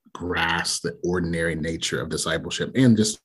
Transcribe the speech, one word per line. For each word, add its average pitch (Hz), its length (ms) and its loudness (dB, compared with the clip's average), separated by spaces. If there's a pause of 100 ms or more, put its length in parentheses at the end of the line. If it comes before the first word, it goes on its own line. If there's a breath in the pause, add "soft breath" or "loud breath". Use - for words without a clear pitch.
(140)
grasp - 680 -2
the 85 220 -4
ordinary 85 500 0
nature 80 460 -4
of 80 80 -6
discipleship 80 640 -4
and 120 220 8
just - 280 2